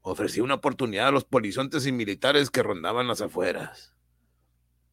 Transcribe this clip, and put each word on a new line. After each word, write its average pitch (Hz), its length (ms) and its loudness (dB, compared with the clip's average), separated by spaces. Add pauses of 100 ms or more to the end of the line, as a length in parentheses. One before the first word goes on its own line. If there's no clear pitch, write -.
Ofrecí 95 380 -4
una 135 140 2
oportunidad 123 540 0
a 139 40 4
los 139 140 2
polizontes 131 640 0
y 135 40 0
militares 127 600 2
que 123 120 2
rondaban 104 440 -2
las 110 140 -2
afueras. - 720 -6 (1000)